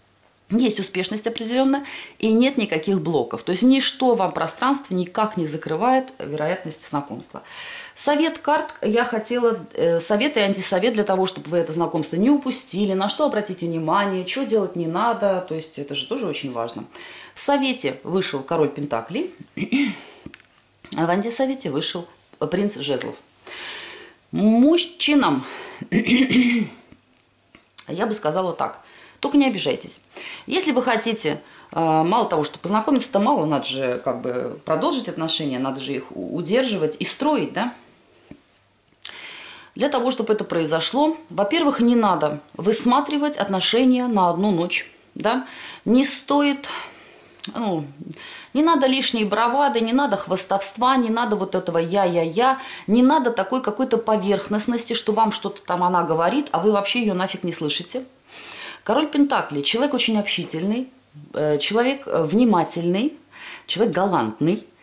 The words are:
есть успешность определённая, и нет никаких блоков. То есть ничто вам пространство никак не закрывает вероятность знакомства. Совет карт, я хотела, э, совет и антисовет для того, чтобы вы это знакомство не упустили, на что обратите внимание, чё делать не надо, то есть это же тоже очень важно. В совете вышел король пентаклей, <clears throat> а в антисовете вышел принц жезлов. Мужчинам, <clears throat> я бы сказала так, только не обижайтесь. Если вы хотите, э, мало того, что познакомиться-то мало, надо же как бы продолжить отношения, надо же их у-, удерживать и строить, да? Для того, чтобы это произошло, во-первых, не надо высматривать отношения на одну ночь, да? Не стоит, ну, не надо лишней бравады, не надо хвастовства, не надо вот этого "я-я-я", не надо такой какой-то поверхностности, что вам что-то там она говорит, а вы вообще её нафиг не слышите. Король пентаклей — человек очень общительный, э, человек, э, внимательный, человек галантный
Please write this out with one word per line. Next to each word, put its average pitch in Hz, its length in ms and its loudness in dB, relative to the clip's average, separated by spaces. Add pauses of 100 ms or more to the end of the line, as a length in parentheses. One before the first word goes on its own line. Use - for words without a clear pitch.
(520)
есть 226 280 2
успешность 190 480 -4
определённая, 254 560 0 (340)
и 220 140 2
нет 254 240 4
никаких 196 440 0
блоков. 151 440 -2
То 170 80 -2
есть 190 100 0
ничто 262 540 4
вам 185 160 0
пространство 247 600 -2
никак 180 420 -2
не 165 100 0
закрывает 180 720 0
вероятность 156 680 -6
знакомства. - 560 -8 (500)
Совет 302 440 0
карт, - 440 -2
я 233 220 2
хотела, 233 560 0 (140)
э, 170 260 2
совет 240 360 0
и 226 40 2
антисовет 196 540 2
для 208 100 0
того, 190 220 2
чтобы 151 240 -8
вы 170 80 2
это 165 140 0
знакомство 165 440 -2
не 214 140 4
упустили, 208 640 0
на 190 140 0
что 302 180 0
обратите 202 400 -2
внимание, 180 580 0
чё 269 200 -4
делать 208 300 0
не 170 140 -2
надо, 196 600 0
то 160 60 -6
есть 156 240 -8
это 143 160 -8
же 143 140 -6
тоже 240 180 -4
очень 147 240 -6
важно. 117 340 -6 (500)
В - 60 -10
совете 262 600 0
вышел 165 400 -2
король 151 280 2
пентаклей, 147 640 -6 (220)
<clears throat> 240 400 0 (1000)
а 165 100 0
в 165 40 2
антисовете 233 600 -2
вышел 156 380 -4 (420)
принц 202 280 0
жезлов. 135 360 -4 (1200)
Мужчинам, 233 1120 4 (460)
<clears throat> - 0 - (2000)
я 180 180 -4
бы 214 80 -2
сказала 175 380 -2
так, - 280 -6 (400)
только 285 160 2
не 277 100 8
обижайтесь. 180 540 -2 (460)
Если 320 260 0
вы 247 100 2
хотите, 214 600 0 (300)
э, 160 60 -6
мало 165 480 4
того, 156 180 0
что - 140 -8
познакомиться-то 220 600 0
мало, 214 260 2
надо 147 220 0
же 131 360 -2
как 123 200 -4
бы 123 420 -4
продолжить 254 460 0
отношения, 156 480 -2
надо 131 220 -4
же 135 120 -6
их 123 180 -6
у-, - 260 -8
удерживать 175 640 0
и 180 60 -4
строить, 277 480 0
да? 240 220 -4 (2000)
Для 262 140 0
того, 262 220 0
чтобы 220 220 0
это 208 120 0
произошло, 170 720 0 (120)
во-первых, 277 520 0
не 240 140 6
надо 160 460 2 (140)
высматривать 285 800 2
отношения 233 720 2
на 190 220 4
одну 196 220 2
ночь, 170 380 -2 (240)
да? 233 320 -2 (380)
Не 254 220 4
стоит, 285 640 0 (840)
ну, 190 300 -2 (720)
не 277 80 2
надо 311 240 4
лишней 262 380 2
бравады, 233 560 2
не 226 120 0
надо 254 240 2
хвастовства, 196 800 0
не 233 140 2
надо 226 260 0
вот 190 180 -4
этого 175 240 0
"я-я-я", 175 800 2 (280)
не 233 160 6
надо 262 280 6
такой 226 320 -2
какой-то 226 360 0
поверхностности, 214 960 0
что - 180 0
вам 208 180 4
что-то - 320 -6
там 175 220 -2
она 180 180 4
говорит, 170 500 2
а 165 60 0
вы 202 140 4
вообще 202 300 0
её 208 120 2
нафиг 185 300 -4
не 170 80 -2
слышите. 175 520 -4 (800)
Король 285 260 2
пентаклей — 247 540 2
человек 269 320 0
очень 233 240 2
общительный, 202 680 -2 (460)
э, 151 240 2
человек, 247 480 0
э, 170 180 0
внимательный, 185 880 2 (540)
человек 196 280 0
галантный 175 720 0 (180)